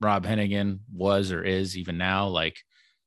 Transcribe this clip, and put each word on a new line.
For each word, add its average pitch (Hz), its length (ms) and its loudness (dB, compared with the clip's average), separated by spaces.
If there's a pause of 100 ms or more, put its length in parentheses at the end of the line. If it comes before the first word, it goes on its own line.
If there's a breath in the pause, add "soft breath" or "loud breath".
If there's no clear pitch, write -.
Rob 101 260 2
Hennigan 101 540 0 (120)
was 95 400 2
or 82 100 -2
is 95 360 -2
even 87 180 -6
now, 95 320 0
like, 82 300 -2 (480)